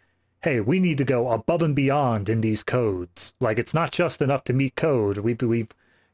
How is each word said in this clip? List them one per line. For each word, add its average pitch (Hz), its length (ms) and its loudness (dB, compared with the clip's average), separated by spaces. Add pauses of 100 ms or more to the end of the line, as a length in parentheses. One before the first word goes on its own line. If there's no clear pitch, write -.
(420)
"Hey, 135 180 0
we 131 220 0
need 165 160 0
to 135 80 0
go 123 260 0
above 151 300 0
and 156 140 2
beyond 135 540 0
in 113 120 0
these 110 200 0
codes. 101 760 -2
Like, 110 180 0
it's - 160 -2
not 160 180 0
just - 300 0
enough 139 240 0
to 123 80 0
meet 135 220 0
code. 110 440 0
We've, 117 220 -2
we've 117 280 0 (440)